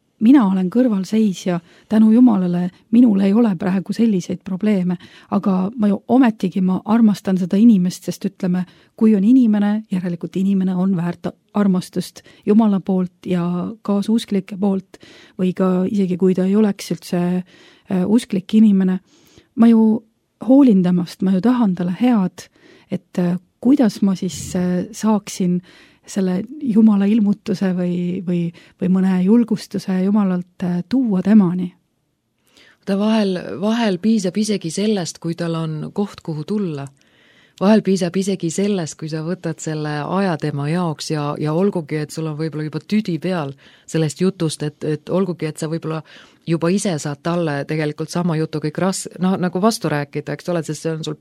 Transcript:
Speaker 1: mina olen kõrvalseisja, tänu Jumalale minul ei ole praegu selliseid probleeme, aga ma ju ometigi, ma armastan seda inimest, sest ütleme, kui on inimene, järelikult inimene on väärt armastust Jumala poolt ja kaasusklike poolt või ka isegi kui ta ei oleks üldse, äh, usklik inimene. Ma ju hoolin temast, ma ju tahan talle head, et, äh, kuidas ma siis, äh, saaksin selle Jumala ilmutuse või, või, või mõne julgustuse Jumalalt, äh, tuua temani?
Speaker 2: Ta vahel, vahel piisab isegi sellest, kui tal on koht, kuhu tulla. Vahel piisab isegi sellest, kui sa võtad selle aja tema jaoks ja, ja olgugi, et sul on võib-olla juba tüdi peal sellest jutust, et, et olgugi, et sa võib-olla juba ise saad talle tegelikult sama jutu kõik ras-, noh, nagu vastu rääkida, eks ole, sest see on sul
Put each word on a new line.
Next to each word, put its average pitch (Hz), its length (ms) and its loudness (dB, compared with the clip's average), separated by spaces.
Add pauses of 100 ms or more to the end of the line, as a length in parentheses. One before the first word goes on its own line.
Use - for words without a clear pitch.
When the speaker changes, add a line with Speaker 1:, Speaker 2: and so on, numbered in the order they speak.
(200)
Speaker 1:
mina 240 280 6
olen 190 240 0
kõrvalseisja, 208 880 0 (300)
tänu 220 220 4
Jumalale 185 580 4 (220)
minul 226 280 6
ei 196 140 2
ole 233 160 4 (100)
praegu 185 340 -2
selliseid 196 540 0
probleeme, 185 480 -2 (360)
aga 196 240 0 (200)
ma 208 160 0
ju 190 60 0 (100)
ometigi, 220 540 2
ma 185 240 0
armastan 208 520 2
seda 185 220 0
inimest, 196 480 4
sest - 180 -6
ütleme, 180 380 -4 (320)
kui 220 200 4
on 190 120 2
inimene, 214 640 4
järelikult 175 480 -6
inimene 190 360 0
on 190 200 0
väärt 175 320 -4 (260)
armastust 185 680 -2 (220)
Jumala 208 340 4
poolt 185 480 -4
ja 180 160 -2 (380)
kaasusklike 202 760 -4
poolt 190 440 -4 (360)
või 185 160 0
ka 185 380 0
isegi 185 260 0
kui 185 160 2
ta 185 140 0
ei 196 80 2
oleks 208 400 0
üldse, 175 260 -4 (220)
äh, - 640 -8
usklik 208 480 -2
inimene. 190 440 4 (560)
Ma 226 120 4
ju 220 360 4 (440)
hoolin 254 360 6
temast, 175 380 -2
ma 190 140 2
ju 180 60 0
tahan 226 340 2
talle 180 240 -4
head, 226 480 0 (440)
et, - 280 -6
äh, 175 160 0 (260)
kuidas 254 400 2
ma 196 140 2
siis, - 400 -8
äh, 180 360 -2
saaksin 196 680 -2 (440)
selle 185 380 -4 (180)
Jumala 220 440 4
ilmutuse 202 680 0
või, 180 540 -4
või, 175 260 -2 (280)
või 180 80 -2
mõne 185 340 2
julgustuse 196 800 0
Jumalalt, 190 600 -2
äh, 180 260 -2
tuua 233 320 0
temani? 180 520 4 (1120)
Speaker 2:
Ta 196 140 -2
vahel, 208 400 0 (220)
vahel 220 360 0
piisab 196 400 0
isegi 202 320 -2
sellest, 196 500 -2
kui 165 160 -4
tal 170 200 -4
on 156 380 -6
koht, - 280 -6
kuhu 151 220 -8
tulla. 170 420 -6 (720)
Vahel 202 220 4
piisab 185 380 -2
isegi 185 320 -4
sellest, 190 480 -4
kui 160 100 -10
sa 156 140 -8
võtad 170 400 -6
selle 151 400 -6
aja 185 340 -2
tema 143 320 -4
jaoks 165 420 -4
ja, 147 280 -4
ja 151 140 -2
olgugi, 175 420 -2
et 151 160 -6
sul 160 160 -8
on 151 100 -8
võib-olla 156 300 -6
juba 156 160 -8
tüdi 208 340 -2
peal 156 360 -6 (340)
sellest 160 340 -2
jutust, 175 420 -2
et, 147 200 -8
et 151 260 -6
olgugi, 180 380 -2
et 151 100 -10
sa 156 140 -8
võib-olla 160 320 -6 (440)
juba 165 220 0
ise 185 300 -2
saad 143 240 -8
talle 165 420 -4
tegelikult 156 480 -6
sama 175 240 -2
jutu 156 240 -4
kõik 151 160 -6
ras-, 185 300 -4 (120)
noh, 185 220 0
nagu 180 200 -4
vastu 220 280 0
rääkida, 147 460 -6
eks - 180 -10
ole, 170 100 -2
sest 151 220 -8
see 160 80 -4
on 160 100 -8
sul 151 180 -8